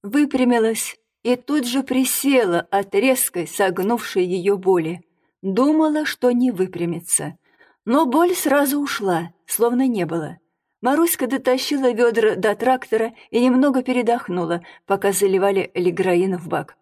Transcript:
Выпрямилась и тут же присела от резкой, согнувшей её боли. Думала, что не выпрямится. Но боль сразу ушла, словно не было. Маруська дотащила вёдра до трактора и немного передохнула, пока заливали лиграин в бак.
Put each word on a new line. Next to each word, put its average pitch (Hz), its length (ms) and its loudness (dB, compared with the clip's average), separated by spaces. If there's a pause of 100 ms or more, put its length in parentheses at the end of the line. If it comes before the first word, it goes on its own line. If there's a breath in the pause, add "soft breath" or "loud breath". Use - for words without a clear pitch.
Выпрямилась 240 920 0 (260)
и 247 120 2
тут 254 320 -2
же 262 160 -2
присела 254 800 0 (100)
от 196 240 -2
резкой, 226 520 0
согнувшей 190 760 -2
её 190 320 0
боли. 180 440 0 (400)
Думала, 302 640 2
что - 260 0
не 247 200 2
выпрямится. 170 880 -4 (480 soft breath)
Но 277 200 2
боль 330 300 2
сразу 285 440 0
ушла, 180 520 -4 (140)
словно 247 420 0
не 208 180 0
было. 165 320 -8 (440)
Маруська 294 460 0
дотащила 262 640 0
вёдра 226 440 2
до 202 200 0
трактора 233 580 -2 (160 loud breath)
и 233 100 0
немного 254 440 2
передохнула, 208 760 -2 (260 loud breath)
пока 196 240 0
заливали 190 640 0
лиграин 180 600 0
в 170 100 -12
бак. - 340 -6